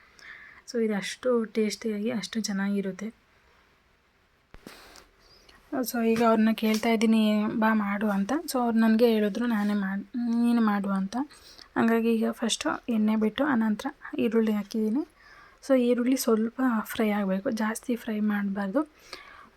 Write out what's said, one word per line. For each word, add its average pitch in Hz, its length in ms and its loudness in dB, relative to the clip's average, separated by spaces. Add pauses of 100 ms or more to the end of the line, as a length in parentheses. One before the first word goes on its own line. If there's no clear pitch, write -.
(680)
So 240 140 -4
ಇದು 214 140 0
ಅಷ್ಟು 226 500 -2
ಟೇಸ್ಟಿಯಾಗಿ 214 680 -4
ಅಷ್ಟು 220 300 -6
ಚೆನ್ನಾಗಿರುತ್ತೆ. 196 720 -4 (2750)
So 233 220 -4
ಈಗ 226 200 2
ಅವ್ರನ್ನ 220 300 4
ಕೇಳ್ತಾ 220 360 0
ಇದ್ದೀನಿ, 220 580 2
"ಬಾ 220 260 2
ಮಾಡು" 208 360 -2
ಅಂತ. 196 220 -2 (140)
So 262 140 -4
ಅವ್ರು 233 180 0
ನನ್ಗೆ 226 300 4
ಹೇಳಿದ್ರು, 214 380 0
"ನಾನೇ 208 280 0
ಮಾಡ್-, 196 440 -4 (140)
ನೀನು 233 300 2
ಮಾಡು" 202 280 0
ಅಂತ. 196 280 -2 (580)
ಹಂಗಾಗಿ 226 380 2
ಈಗ 226 180 0
ಫಸ್ಟು - 380 -4 (200)
ಎಣ್ಣೆ 214 260 2
ಬಿಟ್ಟು 214 280 0
ಆನಂತರ 220 440 0 (320)
ಈರುಳ್ಳಿ 226 320 2
ಹಾಕಿದ್ದೀನಿ. 214 560 -2 (560)
So 269 120 4
ಈರುಳ್ಳಿ 247 420 2
ಸ್ವಲ್ಪ 226 440 0 (220)
ಫ್ರೈ 220 260 -2
ಆಗ್ಬೇಕು, 196 400 0
ಜಾಸ್ತಿ 220 460 -4
ಫ್ರೈ 214 240 -6
ಮಾಡ್ಬಾರ್ದು. 202 640 -2 (760)